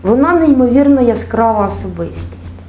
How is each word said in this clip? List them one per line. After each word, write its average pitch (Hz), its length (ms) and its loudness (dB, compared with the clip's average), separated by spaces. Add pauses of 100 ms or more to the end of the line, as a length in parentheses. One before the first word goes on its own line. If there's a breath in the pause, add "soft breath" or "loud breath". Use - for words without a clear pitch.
Вона 262 300 2
неймовірно 277 680 2
яскрава 220 640 0
особистість. - 880 -8 (160)